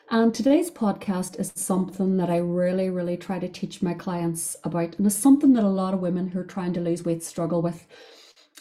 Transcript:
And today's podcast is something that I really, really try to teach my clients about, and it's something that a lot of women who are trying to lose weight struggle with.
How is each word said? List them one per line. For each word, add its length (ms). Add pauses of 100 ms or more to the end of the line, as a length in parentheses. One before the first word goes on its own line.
(100)
And 240
today's 340
podcast 680
is 160
something 640
that 120
I 100
really, 500
really 260
try 240
to 80
teach 340
my 120
clients 720
about, 320
and 100
it's 80
something 380
that 100
a 60
lot 240
of 80
women 260
who 140
are 20
trying 300
to 80
lose 240
weight 180
struggle 380
with. 260 (720)